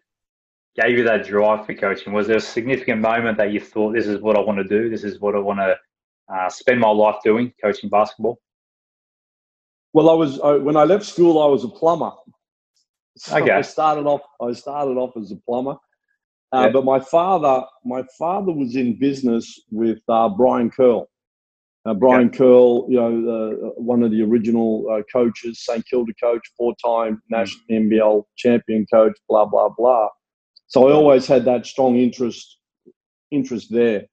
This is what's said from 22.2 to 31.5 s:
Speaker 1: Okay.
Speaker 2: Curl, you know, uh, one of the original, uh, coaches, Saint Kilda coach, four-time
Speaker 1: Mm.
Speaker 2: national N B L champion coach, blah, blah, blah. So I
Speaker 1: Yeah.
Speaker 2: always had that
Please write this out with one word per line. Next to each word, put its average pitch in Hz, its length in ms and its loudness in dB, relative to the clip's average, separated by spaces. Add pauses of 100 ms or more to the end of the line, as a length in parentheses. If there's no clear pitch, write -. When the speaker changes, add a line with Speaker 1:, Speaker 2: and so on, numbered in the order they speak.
Speaker 1:
Okay. - 100 -8
Speaker 2:
Curl, 123 500 6
you 127 80 0
know, 117 180 0 (160)
uh, 110 520 -8
one 120 200 0
of 113 100 0
the 110 100 0
original, 113 680 0
uh, 110 220 -4
coaches, 120 540 -4
Saint 117 240 -6
Kilda 120 240 -4 (100)
coach, 117 320 -2
four-time 117 600 -2
Speaker 1:
Mm. 110 40 -10 (100)
Speaker 2:
national 113 400 -6
N 110 200 0
B 110 100 2
L 107 380 2
champion 113 560 0
coach, 110 180 6 (160)
blah, 107 160 2
blah, 107 240 0
blah. 113 400 0 (600)
So 131 200 4
I 143 40 6
Speaker 1:
Yeah. 147 40 4
Speaker 2:
always 143 320 6
had 127 160 4
that 120 220 0